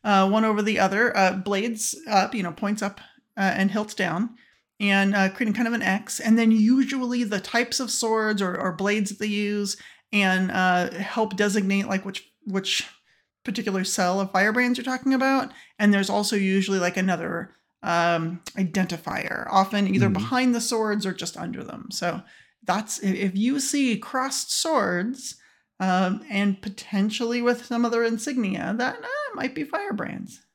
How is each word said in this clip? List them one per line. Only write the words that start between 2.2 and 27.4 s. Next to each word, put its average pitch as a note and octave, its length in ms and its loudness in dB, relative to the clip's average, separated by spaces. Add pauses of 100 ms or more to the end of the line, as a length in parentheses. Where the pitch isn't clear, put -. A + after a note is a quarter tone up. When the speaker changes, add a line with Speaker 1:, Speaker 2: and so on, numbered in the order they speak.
Speaker 1:
you G#3 80 -4
know, F3 100 -4
points G#3 300 -4
up, G3 180 -6 (380)
uh, F#3+ 180 2
and G3 140 2
hilts G#3 240 -4
down, F#3 380 -2 (480)
and, G3 340 4
uh, F#3+ 160 2
creating G#3 240 -2
kind A#3 140 0
of A#3 80 0
an A3+ 80 -4
X. G3+ 360 -2
And A3+ 200 6
then A3+ 100 6
usually B3 760 4
the G3+ 160 -2
types A#3+ 400 -2
of B3 120 -4
swords A3 500 0
or, F3+ 180 0
or F3+ 120 -2
blades G3+ 400 0
that G3+ 80 -12
they G#3+ 80 -4
use G#3 500 -2 (340)
and, F#3+ 400 2
uh, F3+ 420 2
help G3+ 420 -4
designate, G3 520 0
like, F#3+ 160 -2
which, G3 240 -10 (180)
which F#3+ 420 -4 (560)
particular G3 400 -2
cell F#3 360 0
of F#3+ 120 -2
Firebrands A#3+ 480 2
you're B3 60 -8
talking C4 280 0
about. C4 380 2 (260)
And G#3 160 6
there's G3 160 2
also G#3 260 0
usually, F#3+ 440 2
like, F3 180 0
another, E3+ 560 -2 (300)
um, E3+ 580 0 (160)
identifier, F3+ 960 -2
often G3 420 2
either G3 140 6
Speaker 2:
Mm-hmm. - 60 2
Speaker 1:
behind B3 420 2
the A#3 60 -2
swords G#3+ 440 -2
or F#3 80 -2
just - 240 -10
under - 260 -8
them. - 280 -14
So F3 320 -4 (400)
that's, G3+ 400 -4
i-, G3+ 40 0
if F#3+ 300 0
you B3 220 2
see C4+ 380 0
crossed - 540 -4
swords, A3 840 -2 (440)
um, F#3+ 500 0
and G3+ 300 0
potentially G#3+ 840 -2